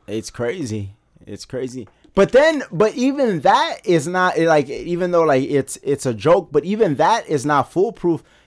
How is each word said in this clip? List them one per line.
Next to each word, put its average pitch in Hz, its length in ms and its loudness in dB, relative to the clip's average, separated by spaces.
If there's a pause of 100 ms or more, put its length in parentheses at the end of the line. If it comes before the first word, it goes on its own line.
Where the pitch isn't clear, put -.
It's 107 220 -8
crazy. 113 640 -6 (320)
It's 101 180 -16
crazy. 127 420 -10 (280)
But - 180 2
then, 294 300 4 (100)
but 202 220 0
even 247 460 0
that 254 440 2
is 160 240 2
not, 180 300 0
like, 156 320 2
even 170 420 -4
though, 170 120 4
like, 139 200 2
it's, 139 380 -2
it's 139 240 -4
a 123 80 -2
joke, 156 360 2
but 147 140 2
even 196 320 0
that 196 320 0
is 139 180 -2
not 147 240 0
foolproof 175 520 -2 (240)